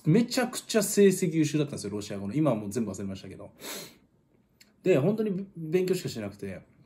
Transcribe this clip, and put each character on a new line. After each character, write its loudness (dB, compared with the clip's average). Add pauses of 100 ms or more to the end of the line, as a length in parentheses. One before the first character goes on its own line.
(100)
め 6
ち -2
ゃ 0
く -8
ち -4
ゃ 4
成 6
績 4
優 4
秀 0
だ 2
っ -4
た -10
ん -
で -8
す -10
よ、 -6
ロ -6
シ -10
ア -8
語 -6
の。 -6
今 4
は 2
も -6
う -6
全 -2
部 -6
忘 -10
れ -6
ま -6
し -14
た -16
け -16
ど。 -18 (1300)
で、 4
本 2
当 -2
に -2 (100)
勉 0
強 2
し -4
か -6
し -8
な -6
く -12
て。 -12 (240)